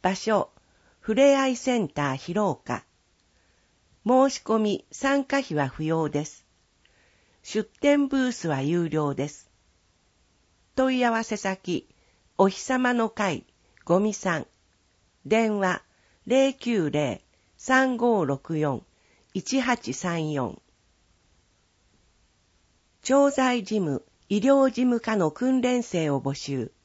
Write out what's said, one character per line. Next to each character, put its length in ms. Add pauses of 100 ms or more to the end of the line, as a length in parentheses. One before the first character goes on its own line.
場 120
所、 360 (500)
ふ 160
れ 200
あ 120
い 80
セ 220
ン 100
タ 240
ー 20
広 380
岡。 320 (1200)
申 240
し 140
込 160
み、 320
参 320
加 140
費 180
は 120
不 140
要 260
で 180
す。 200 (960)
出 260 (120)
店 260
ブ 100 (120)
ー 40
ス 140
は 160
有 260
料 260
で 140
す。 220 (1300)
問 200
い 80
合 60
わ 140
せ 120
先、 520 (500)
お 100
日 120
様 340
の 160
会、 360 (380)
五 140
味 160
さ 240
ん。 80 (800)
電 320
話、 240 (440)
零 280
九 340
零 320 (360)
三 400
五 280
六 320
四 280 (480)
一 280
八 320
三 400
四。 280 (2500)
調 280
剤 320
事 140
務、 280 (240)
医 100
療 320
事 120
務 180
課 160
の 140
訓 300
練 220
生 280
を 100
募 140
集。 380 (120)